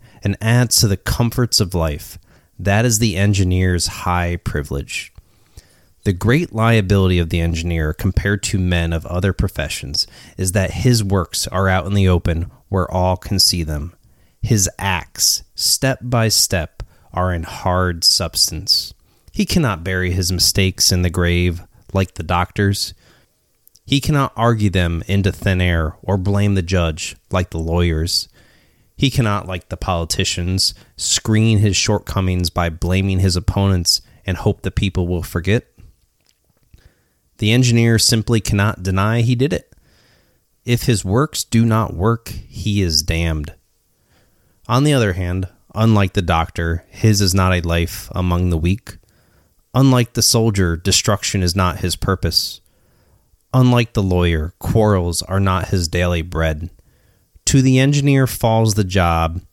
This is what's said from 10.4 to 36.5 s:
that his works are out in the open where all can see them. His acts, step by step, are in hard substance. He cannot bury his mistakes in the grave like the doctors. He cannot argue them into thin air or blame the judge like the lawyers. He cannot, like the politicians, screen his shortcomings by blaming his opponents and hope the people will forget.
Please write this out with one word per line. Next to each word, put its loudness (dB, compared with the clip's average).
that 0
his 0
works -2
are 0
out 0
in -4
the 4
open 0
where -2
all 0
can -6
see 0
them. -6
His 2
acts, -4
step -2
by 0
step, -2
are -2
in -2
hard -2
substance. -2
He 0
cannot -2
bury -2
his -2
mistakes 2
in 2
the 2
grave 0
like -2
the -10
doctors. -2
He 0
cannot 0
argue 2
them 0
into 0
thin -2
air 0
or -2
blame 0
the 0
judge -4
like -2
the -6
lawyers. 0
He 2
cannot, 0
like -10
the -8
politicians, -2
screen 2
his 2
shortcomings -2
by -4
blaming 0
his 2
opponents 0
and -2
hope -2
the -6
people -2
will -2
forget. -2